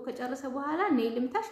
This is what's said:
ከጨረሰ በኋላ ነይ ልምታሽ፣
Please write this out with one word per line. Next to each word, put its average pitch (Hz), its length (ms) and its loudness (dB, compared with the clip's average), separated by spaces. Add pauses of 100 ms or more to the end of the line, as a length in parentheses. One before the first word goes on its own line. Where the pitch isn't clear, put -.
ከጨረሰ 254 480 -6
በኋላ 285 400 0
ነይ 233 220 4
ልምታሽ፣ 247 420 0